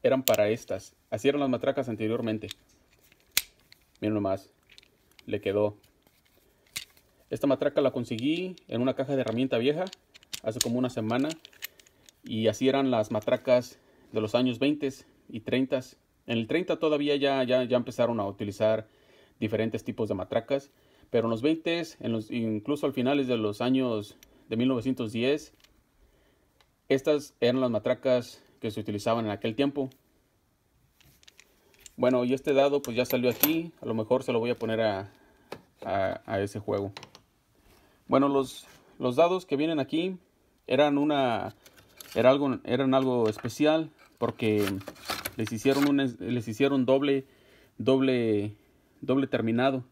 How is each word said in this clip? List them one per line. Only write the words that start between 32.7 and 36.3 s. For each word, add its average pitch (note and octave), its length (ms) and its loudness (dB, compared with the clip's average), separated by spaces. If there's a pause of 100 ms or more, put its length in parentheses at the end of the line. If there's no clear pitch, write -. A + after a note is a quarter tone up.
pues A#2+ 160 -6
ya A#2+ 80 0
salió B2+ 240 0
aquí. E3 440 -2 (100)
A - 20 -16
lo A#2 80 -4
mejor A2+ 300 0
se B2+ 100 -4
lo A#2 60 0
voy A#2 100 -2
a A#2+ 80 -2
poner A2+ 240 -4
a, G#2 320 -2 (720)
a, F#2+ 420 -2
a G2+ 160 -4